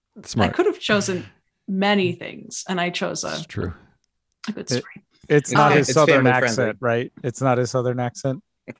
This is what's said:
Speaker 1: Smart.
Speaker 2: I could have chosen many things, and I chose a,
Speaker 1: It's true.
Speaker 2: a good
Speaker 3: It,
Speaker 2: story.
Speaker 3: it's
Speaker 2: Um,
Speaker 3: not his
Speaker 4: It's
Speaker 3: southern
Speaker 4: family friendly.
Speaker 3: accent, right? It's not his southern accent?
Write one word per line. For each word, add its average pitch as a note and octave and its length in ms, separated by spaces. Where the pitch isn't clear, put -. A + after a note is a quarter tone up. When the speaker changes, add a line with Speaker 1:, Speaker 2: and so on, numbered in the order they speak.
Speaker 1:
Smart. - 260
Speaker 2:
I - 60
could F4+ 100
have - 160
chosen G3 460
many G3 440
things, - 580
and F3+ 100
I F3 80
chose F3 340
a, D3+ 100
Speaker 1:
It's D#3 140
true. F2+ 280
Speaker 2:
a G#3 40
good - 100
Speaker 3:
It, - 80
Speaker 2:
story. - 340
Speaker 3:
it's D3 240
Speaker 2:
Um, - 60
Speaker 3:
not D3 140
his C#3+ 160
Speaker 4:
It's C3 60
Speaker 3:
southern D3 300
Speaker 4:
family B2+ 60
friendly. B2+ 180
Speaker 3:
accent, A2+ 320
right? B2 320
It's B2 180
not B2+ 180
his B2 120
southern B2 280
accent? B2+ 440